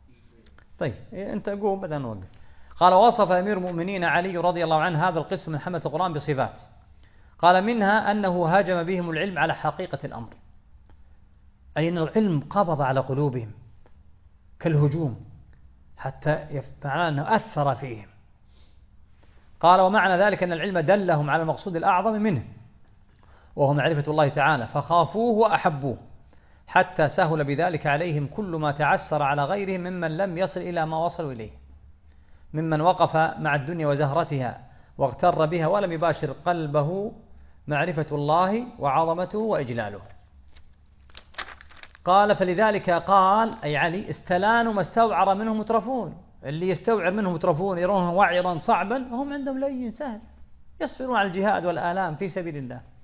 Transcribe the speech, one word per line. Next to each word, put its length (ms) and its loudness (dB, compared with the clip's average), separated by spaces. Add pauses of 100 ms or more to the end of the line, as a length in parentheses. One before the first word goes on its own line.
(800)
طيب، 140 -4 (200)
إيه، 200 -8
أنت 160 -6
قوم، 320 -2
بعدين 200 -6
نوقف. 220 -8 (520)
قال: 180 6
"وصف 380 6
أمير 260 2
المؤمنين 460 -4
علي 340 0
رضي 260 0
الله 180 2
عنه 260 2
هذا 120 0
القسم 320 -6
من 80 -4
حملة 260 -6
القرآن 280 -2
بصفات. 480 -4 (800)
قال: 240 8
منها 480 2
أنه 340 0
هاجم 380 2
بهم 260 -2
العلم 300 -4
على 160 0
حقيقة 480 -6
الأمر." 260 -12 (1500)
أي 120 0
أن 80 -2
العلم 420 0 (100)
قبض 320 0
على 180 0
قلوبهم 520 -4 (1080)
كالهجوم، 640 0 (720)
حتى 540 -4
يف-، 340 -10
معناه 240 -2
أنه 260 0
أثر 400 0
فيهم. 320 -10 (1500)
قال: 220 8
"ومعنى 320 4
ذلك 300 2
أن 100 0
العلم 260 -2
دلهم 500 2
على 120 2
المقصود 340 -4
الأعظم 380 0
منه، 300 0 (1120)
وهو 180 2
معرفة 380 0
الله 160 2
تعالى، 400 0
فخافوه 720 0
وأحبوه، 600 0 (720)
حتى 400 2
سهل 360 0
بذلك 440 -2
عليهم 400 -2
كل 280 -8
ما 160 -2
تعسر 520 0
على 200 0
غيرهم 380 -4
ممن 360 -6
لم 200 -4
يصل 240 -4
إلى 240 -4
ما 120 -4
وصلوا 340 -4
إليه، 200 -12 (1000)
ممن 280 -2
وقف 340 4
مع 400 0
الدنيا 320 -4
وزهرتها 720 0 (360)
واغتر 480 2
بها 220 0
ولم 240 0
يباشر 400 -2
قلبه 800 -2 (560)
معرفة 440 -2
الله 560 0 (120)
وعظمته 600 0
وإجلاله." 640 -4 (2000)
قال: 300 6
"فلذلك 540 2
قال"، 760 4
أي 140 -2
علي، 320 -2
"استلانوا 640 0
ما 80 0
استوعر 540 2
منهم 240 -2
مترفون." 680 -4 (180)
اللي 240 -4
يستوعر 420 0
منهم 220 0
مترفون 440 0
يرونه 360 0
وعرا 440 2
صعبا، 400 0
هم 360 -8
عندهم 260 -6
لين 320 -6
سهل، 280 -10 (640)
يصبرون 340 -4
على 120 2
الجهاد 380 0
والآلام 500 -2
في 140 -6
سبيل 280 -6
الله، 240 -10 (220)